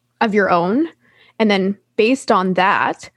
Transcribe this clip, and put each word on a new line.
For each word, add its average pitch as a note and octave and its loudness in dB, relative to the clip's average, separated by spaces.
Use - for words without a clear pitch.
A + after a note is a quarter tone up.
of A3 -2
your F#3+ 2
own. F#3+ 0
And A3+ 2
then G3 0
based A#3+ 0
on F#3 0
that, F3+ -2